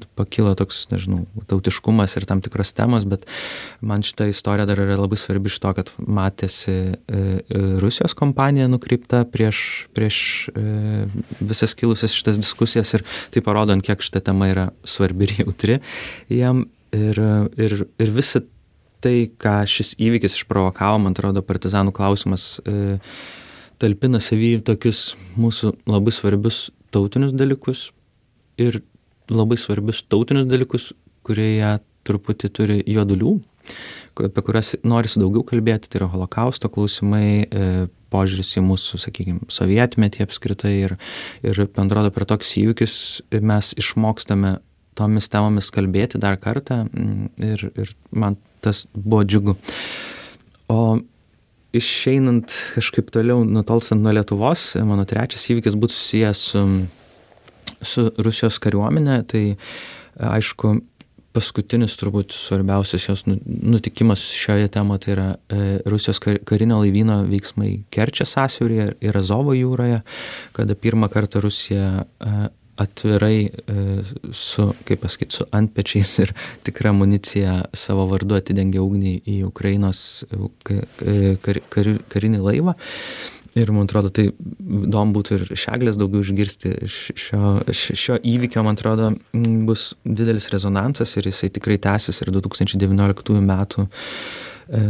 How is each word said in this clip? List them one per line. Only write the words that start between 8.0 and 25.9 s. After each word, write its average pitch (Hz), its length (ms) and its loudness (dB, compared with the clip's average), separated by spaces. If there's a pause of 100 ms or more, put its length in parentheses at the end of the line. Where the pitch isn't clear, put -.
kompanija 135 540 2
nukreipta 123 540 0
prieš, 110 360 0 (300)
prieš, 107 280 0 (280)
e, 107 580 -2 (320)
visas 110 400 -2
kilusias 113 380 0
šitas 107 260 0
diskusijas - 540 0
ir 98 120 -2 (220)
tai - 160 0
parodo, 104 300 2
ant 95 100 0
kiek - 180 0
šita - 200 -4
tema 95 280 2
yra 92 180 0 (140)
svarbi 95 460 0
ir 101 100 -4
jautri 101 420 0 (460)
jiem. 127 400 2 (180)
Ir, 107 320 0 (340)
ir, 107 220 0 (180)
ir 110 240 0
visa 127 240 2 (640)
tai, 120 260 4
ką 104 360 2
šis - 300 -2
įvykis 113 440 2
išprovokavo, 101 640 2
man 95 100 2
atrodo, 98 300 0
partizanų 98 500 0
klausimas, 98 520 0 (140)
e, 101 360 -2 (800)
talpina 113 460 2
savy 113 360 2
tokius 110 540 0 (220)
mūsų 113 400 0 (100)
labai 107 320 2